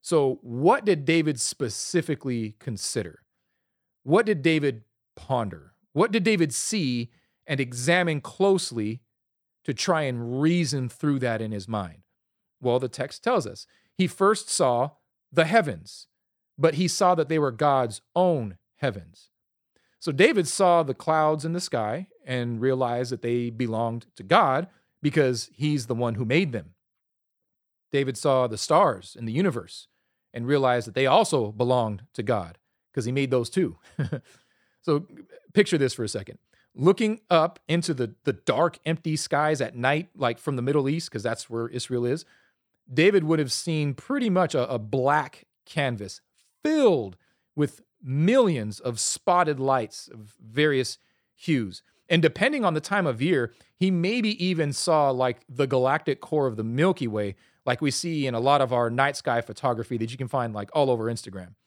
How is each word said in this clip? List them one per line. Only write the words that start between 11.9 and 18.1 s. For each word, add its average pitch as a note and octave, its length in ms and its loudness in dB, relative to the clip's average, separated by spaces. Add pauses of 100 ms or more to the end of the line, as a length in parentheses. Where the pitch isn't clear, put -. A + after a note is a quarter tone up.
Well, B2 180 2
the B2+ 100 -2
text - 340 -10
tells A3 240 0
us. - 200 -16 (280)
He F#3 120 0
first G3 420 2
saw C3 420 2 (420)
the D#3+ 120 4
heavens, D3+ 640 -2 (500)
but D#3 160 4
he E3+ 140 0
saw F3+ 260 4
that D#3+ 140 0
they D#3+ 100 0
were C#3+ 120 2
God's B2+ 500 0 (140)